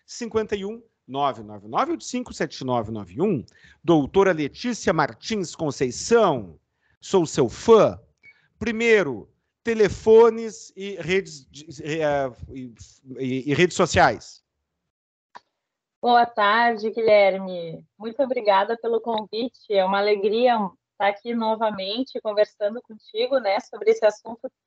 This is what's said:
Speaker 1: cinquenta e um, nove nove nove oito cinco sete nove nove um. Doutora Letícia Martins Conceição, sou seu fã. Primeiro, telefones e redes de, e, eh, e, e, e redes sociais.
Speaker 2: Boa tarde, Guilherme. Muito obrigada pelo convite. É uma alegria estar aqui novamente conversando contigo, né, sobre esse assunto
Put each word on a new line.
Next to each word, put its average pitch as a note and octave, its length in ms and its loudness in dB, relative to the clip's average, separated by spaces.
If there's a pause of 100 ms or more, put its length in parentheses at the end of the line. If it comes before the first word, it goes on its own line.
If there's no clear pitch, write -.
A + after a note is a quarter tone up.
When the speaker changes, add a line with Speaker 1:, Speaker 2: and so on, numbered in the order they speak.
Speaker 1:
cinquenta A3 500 -6
e F#3+ 80 -8
um, A3+ 180 -10 (260)
nove C3+ 340 -4
nove G#2 260 -18
nove A3 240 -2
oito - 120 -6
cinco - 300 -8
sete - 300 -8
nove A#2+ 280 -2
nove G2+ 280 -10
um. E3+ 240 0 (400)
Doutora F3 480 4
Letícia F3 640 -4
Martins D#3+ 600 -4
Conceição, C#3 1040 -2 (420)
sou F3 240 0
seu B2+ 240 0
fã. D#3+ 500 4 (600)
Primeiro, G#3+ 680 0 (360)
telefones A3+ 1120 4
e G3 200 -10
redes E3 540 -4
de, C#3+ 160 -20 (180)
e, D3+ 160 -6
eh, C#3+ 320 -2 (180)
e, B2+ 240 -16 (440)
e, C3 340 -4
e - 40 2
redes E3+ 200 2
sociais. D#3 680 2 (1600)
Speaker 2:
Boa A#3+ 240 4
tarde, A3 640 0
Guilherme. F#3+ 960 2 (120)
Muito A3+ 240 -8
obrigada A3 540 0
pelo A3+ 240 -4
convite. A3 720 -6
É F#3+ 140 2
uma G3 140 0
alegria G#3+ 560 2 (360)
estar G3 160 -2
aqui A#3 260 -4
novamente A3 880 -4
conversando G#3 600 -2
contigo, B3 580 -4
né, G3+ 220 0
sobre A3 300 0
esse A3+ 140 2
assunto A3+ 460 -4 (160)